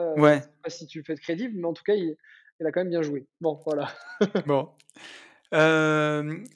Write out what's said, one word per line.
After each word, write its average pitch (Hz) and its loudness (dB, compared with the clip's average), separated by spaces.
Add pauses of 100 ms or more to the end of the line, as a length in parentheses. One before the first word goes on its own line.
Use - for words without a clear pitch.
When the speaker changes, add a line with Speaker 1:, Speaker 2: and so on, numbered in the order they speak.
(160)
Speaker 1:
euh, - 4
Speaker 2:
Ouais. 151 8
Speaker 1:
je 135 -8
sais - -20 (140)
pas 165 -10
si 160 -16
tu 156 -14
peux 160 -8
être 147 -8
crédible, 214 -6
mais 170 -4
en 170 -4
tout - -20
cas, 208 2
il, 165 -2 (420)
il 160 -4
a 147 -2
quand 175 -2
même 185 -2
bien 170 -2
joué. 143 -6 (160)
Bon, 151 -2
voilà. 147 -4 (300)
<laughs> 196 0
Speaker 2:
Bon. 139 0 (800)
Euh, 156 2 (180)